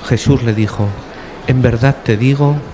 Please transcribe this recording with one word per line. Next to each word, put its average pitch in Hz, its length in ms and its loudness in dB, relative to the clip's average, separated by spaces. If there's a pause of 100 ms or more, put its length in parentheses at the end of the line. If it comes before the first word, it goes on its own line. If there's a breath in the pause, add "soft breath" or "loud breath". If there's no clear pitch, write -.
Jesús 127 360 2
le 117 120 2
dijo: 107 320 -2 (600 loud breath)
"En 127 140 2
verdad 120 420 2
te 110 140 2
digo 139 380 2 (180)